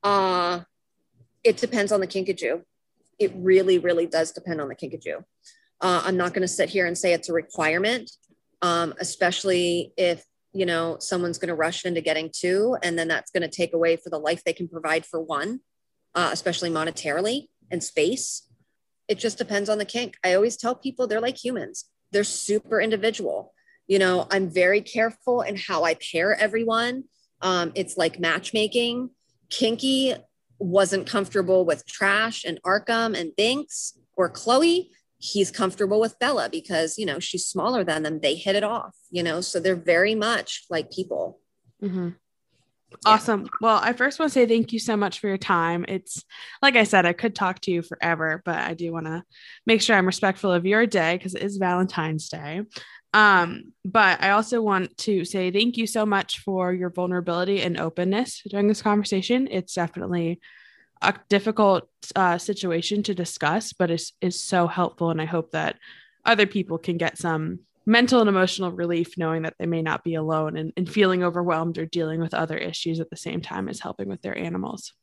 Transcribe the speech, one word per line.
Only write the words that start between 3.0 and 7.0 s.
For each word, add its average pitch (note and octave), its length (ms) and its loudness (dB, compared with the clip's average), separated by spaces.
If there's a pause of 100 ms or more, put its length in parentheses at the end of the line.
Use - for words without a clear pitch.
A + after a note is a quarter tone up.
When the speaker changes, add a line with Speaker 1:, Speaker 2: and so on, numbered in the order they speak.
Speaker 1:
It F#3+ 160 0
really, F#3 440 4
really E3+ 280 0
does E3 260 0
depend E3+ 280 -6
on C#3+ 80 -6
the A#2+ 60 -12
kinkajou. A#2+ 500 -10 (560)
Uh, F3+ 240 2
I'm F#3 120 0
not F3 180 0
gonna F#3 140 0
sit - 220 0
here F#3 160 2
and E3+ 100 -4
say F3+ 160 2